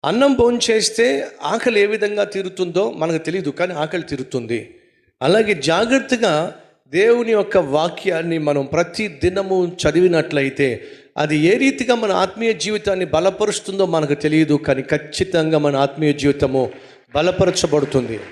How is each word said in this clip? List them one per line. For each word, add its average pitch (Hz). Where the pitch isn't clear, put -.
అన్నం 254
భోంచేస్తే 240
ఆకలి 214
ఏ 202
విధంగా 208
తీరుతుందో 185
మనకు 160
తెలియదు, 160
కానీ 175
ఆకలి 156
తీరుతుంది. 120
అలాగే 208
జాగ్రత్తగా 185
దేవుని 226
యొక్క 202
వాక్యాన్ని 165
మనం 143
ప్రతి 170
దినము 180
చదివినట్లయితే, 147
అది 151
ఏ 170
రీతిగా 254
మన 220
ఆత్మీయ 196
జీవితాన్ని 196
బలపరుస్తుందో 190
మనకు 156
తెలియదు, 151
కానీ 139
ఖచ్చితంగా 156
మన 143
ఆత్మీయ 143
జీవితము 135
బలపరచబడుతుంది. 147